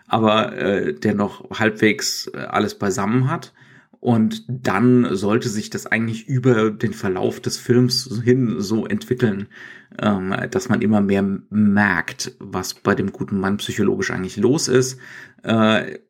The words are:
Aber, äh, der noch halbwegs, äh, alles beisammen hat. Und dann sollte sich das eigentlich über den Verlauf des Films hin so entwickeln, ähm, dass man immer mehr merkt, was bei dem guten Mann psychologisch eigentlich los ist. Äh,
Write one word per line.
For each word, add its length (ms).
Aber, 500
äh, 360
der 200
noch 360
halbwegs, 760
äh, 40
alles 420
beisammen 500
hat. 240
Und 480
dann 680
sollte 340
sich 220
das 160
eigentlich 400
über 420
den 240
Verlauf 480
des 160
Films 680
hin 360
so 260
entwickeln, 600
ähm, 340
dass 180
man 140
immer 180
mehr 220
merkt, 880
was 360
bei 180
dem 180
guten 280
Mann 180
psychologisch 540
eigentlich 260
los 300
ist. 320
Äh, 540